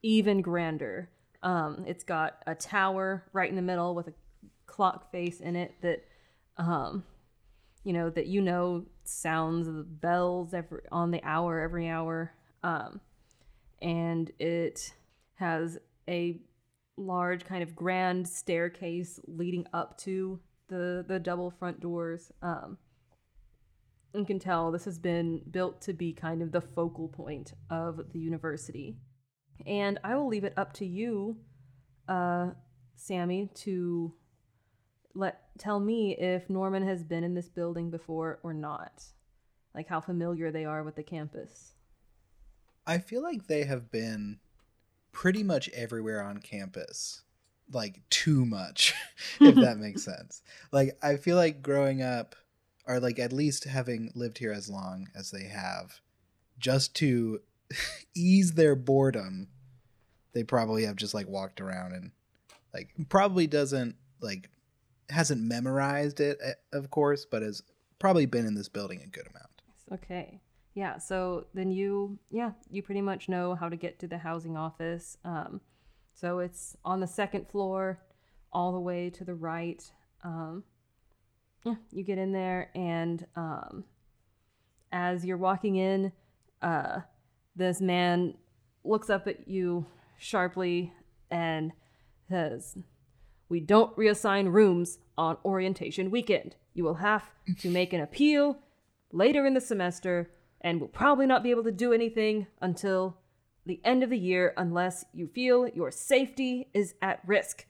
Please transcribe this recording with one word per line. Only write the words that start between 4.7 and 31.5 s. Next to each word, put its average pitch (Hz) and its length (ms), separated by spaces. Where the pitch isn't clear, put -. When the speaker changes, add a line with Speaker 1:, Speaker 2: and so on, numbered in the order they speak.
Speaker 1:
face 175 300
in 175 160
it 180 240
that, 175 240
um, 165 460
you 196 100
know, 170 160
that, 165 180
you 196 140
know, 175 440
sounds 160 640
the 156 160
bells 175 680
every, 170 280
on 170 200
the 170 120
hour, 165 360
every 165 300
hour. 165 440
Um, 170 380
and 165 580
it 170 540
has 165 420
a 175 320
large 180 500
kind 180 160
of 165 140
grand 185 520
staircase 175 1000
leading 175 460
up 170 260
to 190 400
the, 180 360
the 185 140
double 175 320
front 175 300
doors. 170 500
Um, 175 360
you 208 100
can 190 160
tell 170 320
this 170 140
has 175 140
been 170 500
built 185 320
to 196 120
be 165 200
kind 165 280
of 160 120
the 175 80
focal 165 480
point - 440
of 165 300
the 165 60
university. 160 760
And 202 360
I 226 120
will 285 120
leave 214 160
it 196 140
up 196 160
to 202 120
you, 214 520